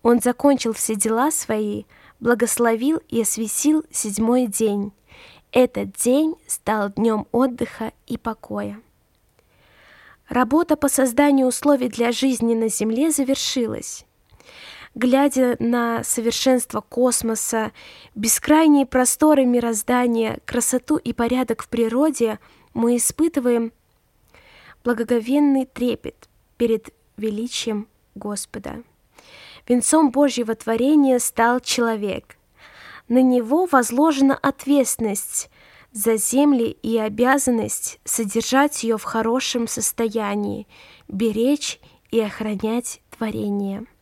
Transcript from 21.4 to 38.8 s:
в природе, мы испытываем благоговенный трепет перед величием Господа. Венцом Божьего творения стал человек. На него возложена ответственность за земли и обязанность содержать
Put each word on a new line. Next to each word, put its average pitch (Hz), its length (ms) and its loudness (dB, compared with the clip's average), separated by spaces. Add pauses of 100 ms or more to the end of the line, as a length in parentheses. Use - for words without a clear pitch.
в - 60 -18
природе, 233 680 0 (340)
мы 233 240 2
испытываем 240 720 0 (1120)
благоговенный 247 840 2
трепет - 600 -6 (300)
перед 220 360 0 (220)
величием 214 720 -6 (280)
Господа. 208 680 -10 (840)
Венцом 254 460 4
Божьего 240 440 0
творения 262 640 2
стал 240 420 0
человек. 220 720 -4 (760)
На 247 120 6
него 254 500 4
возложена 269 640 2
ответственность - 1120 -2 (440)
за 220 240 0
земли 254 680 2
и 226 140 -2
обязанность 226 1040 0
содержать 233 800 -2